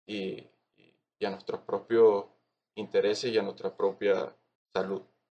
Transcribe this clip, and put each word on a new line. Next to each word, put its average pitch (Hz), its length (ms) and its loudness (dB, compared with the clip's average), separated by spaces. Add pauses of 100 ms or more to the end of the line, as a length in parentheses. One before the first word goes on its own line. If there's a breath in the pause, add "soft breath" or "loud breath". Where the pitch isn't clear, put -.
y, 98 400 -8 (720)
y 104 60 -6
a 101 60 -2
nuestros 95 300 -10
propios 107 640 4 (520)
intereses 107 580 0
y 110 40 2
a 104 40 4
nuestra 95 340 -8
propia 98 600 -2 (360)
salud. 95 300 -4 (300)